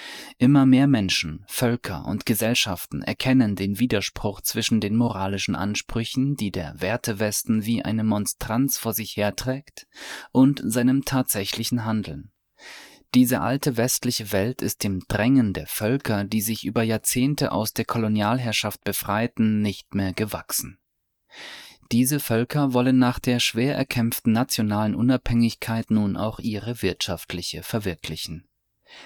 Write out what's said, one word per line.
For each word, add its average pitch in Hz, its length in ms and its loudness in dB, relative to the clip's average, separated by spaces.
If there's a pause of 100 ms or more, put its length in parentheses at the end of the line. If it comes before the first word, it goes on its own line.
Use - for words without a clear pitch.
(380)
Immer 135 280 8
mehr 131 220 8
Menschen, 95 580 0
Völker 117 600 -4
und 92 200 -4
Gesellschaften 110 720 -2
erkennen 127 540 2
den 98 240 -2
Widerspruch 107 600 -2
zwischen 113 400 0
den 104 160 0
moralischen 98 580 0
Ansprüchen, 113 800 -2
die 107 160 -2
der 73 300 -8
Wertewesten 104 840 -2
wie 113 200 0
eine 110 180 0
Monstranz 110 760 0
vor 117 160 -4
sich 107 240 -6
herträgt, 123 680 -4 (460)
und 135 320 4
seinem 123 400 2
tatsächlichen 117 800 -2
Handeln. 104 480 -4 (840)
Diese 123 280 6
alte 123 340 0
westliche 117 560 0
Welt 104 280 0
ist - 220 -4
dem 95 240 -2
Drängen 113 460 4
der 78 160 -8
Völker, 110 560 -2
die 107 160 0
sich 107 240 -4
über 117 180 0
Jahrzehnte 127 720 0
aus 110 200 -2
der - 120 -2
Kolonialherrschaft 110 1000 0
befreiten, 107 800 0
nicht - 320 -4
mehr 98 180 -2
gewachsen. - 680 -6 (1120)
Diese 131 260 2
Völker 127 540 0
wollen 127 260 4
nach 123 220 2
der 123 180 2
schwer 127 380 0
erkämpften - 560 0
nationalen 107 640 0
Unabhängigkeit 117 960 0
nun 104 240 2
auch 110 240 -4
ihre 107 420 -6
wirtschaftliche 87 800 -4
verwirklichen. 82 840 -6 (580)